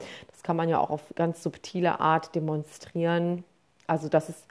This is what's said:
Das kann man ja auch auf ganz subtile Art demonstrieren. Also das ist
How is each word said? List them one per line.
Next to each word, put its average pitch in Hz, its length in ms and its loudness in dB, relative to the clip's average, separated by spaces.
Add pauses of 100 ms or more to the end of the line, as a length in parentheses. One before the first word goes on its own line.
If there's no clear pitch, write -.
(300)
Das - 120 -20
kann 170 140 0
man 165 120 2
ja 160 100 4
auch - 120 2
auf - 240 -6
ganz 165 280 0
subtile - 580 -2
Art 160 340 2
demonstrieren. 170 1120 -2 (420)
Also 160 220 0
das 156 200 4
ist - 220 -14